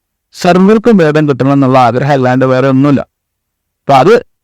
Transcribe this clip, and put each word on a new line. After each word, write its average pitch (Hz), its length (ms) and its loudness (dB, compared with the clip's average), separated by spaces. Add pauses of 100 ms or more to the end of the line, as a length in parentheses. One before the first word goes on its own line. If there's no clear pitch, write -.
(420)
സർവർക്കും 196 560 2
വേദം 151 320 0
കിട്ടണം 135 240 -2
എന്നുള്ള 135 260 0
ആഗ്രഹം 127 320 0
അല്ലാണ്ട് 131 340 0
വേറെ 131 220 0
ഒന്നുമില്ല. 135 340 0 (800)
അപ്പൊ 139 120 -2
അത് 147 320 2 (180)